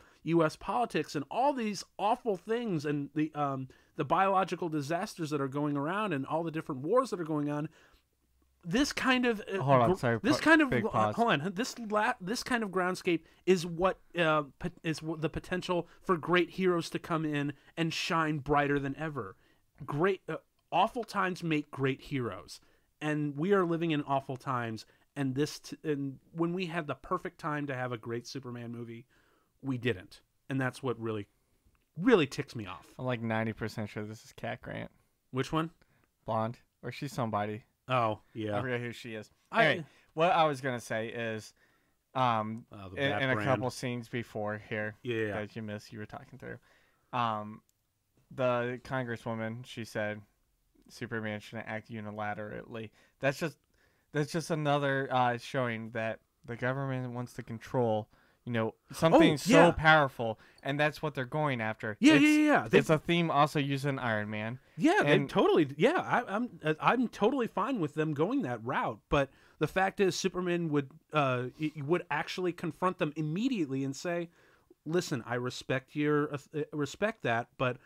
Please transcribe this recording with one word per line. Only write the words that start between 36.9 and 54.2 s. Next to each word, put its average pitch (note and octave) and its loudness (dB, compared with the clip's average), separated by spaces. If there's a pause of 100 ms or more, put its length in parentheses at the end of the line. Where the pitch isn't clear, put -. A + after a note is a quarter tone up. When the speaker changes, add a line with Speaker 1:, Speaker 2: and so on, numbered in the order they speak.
Speaker 2:
she's C#3 -10
somebody. G#2+ -2 (240)
Speaker 1:
Oh, A#2 0 (140)
yeah. G#2 -4
Speaker 2:
I - -4
forget B2 -2
who A#2+ -8
she A2+ -12
is. G#2+ -12 (200)
Speaker 1:
I A3 4
Speaker 2:
Anyway, C3+ 0 (280)
what E3 4
I D#3+ 6
was C#3+ 0
gonna B2+ -2
say A2+ -4
is, A2+ -6 (600)
um, A2+ 0
Speaker 1:
Oh, G2 -16
the F#2+ -6
Speaker 2:
in, C#3 2
Speaker 1:
Bat A2 -2
Speaker 2:
in C3 0
a - 4
Speaker 1:
brand. G#2+ 0
Speaker 2:
couple B2+ 0
scenes A#2+ -6
before G#2+ -6
here G#2+ -4
Speaker 1:
Yeah, B2 -4
yeah. A2 -2
Speaker 2:
that G#2 -10
you A2+ -10
missed, G#2+ -10
you A2+ -16
were G#2+ -12
talking - -16
through, A#2+ -14 (580)
um, G#2+ -4 (680)
the B2 -2
congresswoman, A#2 -6
she - -10
said, G#2+ -6 (680)
"Superman G#2+ -6
shouldn't - -12
act A2 -8
unilaterally." G#2+ -8 (280)
That's C#3 -2
just, D#3+ -4 (540)
that's D3 -2